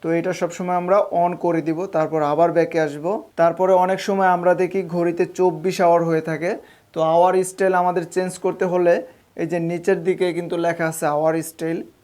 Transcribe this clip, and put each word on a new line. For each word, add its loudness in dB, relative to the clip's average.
তো -8
এটা -4
সবসময় -4
আমরা 2
on 0
করে 0
দিব। -4
তারপর -2
আবার 4
ব্যাকে 0
আসব। -8
তারপরে 2
অনেক 0
সময় 2
আমরা 2
দেখি -2
ঘড়িতে 0
চব্বিশ 0
আওয়ার 6
হয়ে 0
থাকে। -4
তো -8
আওয়ার 6
স্টাইল 0
আমাদের 0
চেঞ্জ -2
করতে -2
হলে 4
এই -4
যে -2
নিচের 0
দিকে 0
কিন্তু -6
লেখা -2
আছে -6
আওয়ার 2
স্টাইল -6